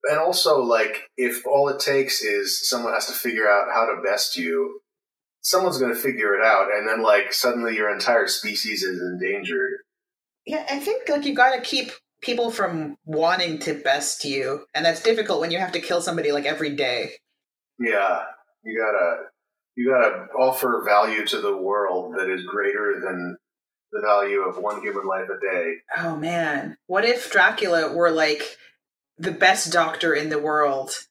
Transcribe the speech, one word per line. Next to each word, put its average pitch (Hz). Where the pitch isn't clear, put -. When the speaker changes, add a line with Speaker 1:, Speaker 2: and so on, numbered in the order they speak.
Speaker 1:
And 151
also, 165
like, 113
if 120
all 143
it -
takes 135
is 101
someone 117
has 110
to 120
figure 110
out 101
how 113
to 123
best 101
you, 82
someone's 180
gonna 120
figure 113
it 110
out, 107
and 104
then, 113
like, 104
suddenly 117
your 104
entire 101
species 104
is 92
endangered. 92
Speaker 2:
Yeah, 311
I 277
think, 440
like, 294
you 285
gotta 247
keep 247
people 240
from 170
wanting 165
to 160
best 143
you, 135
and 156
that's 165
difficult 214
when 165
you 170
have 185
to 170
kill 175
somebody, 165
like, 143
every 147
day. 123
Speaker 1:
Yeah, -
you 110
gotta, 110
you 123
gotta 120
offer 123
value 107
to 101
the 101
world 95
that 95
is 92
greater 101
than 90
the 104
value 101
of 95
one 104
human 98
life 95
a 98
day. 87
Speaker 2:
Oh, 165
man. 156
What 190
if 240
Dracula 180
were, 170
like, 156
the 170
best 180
doctor 165
in 151
the 151
world 147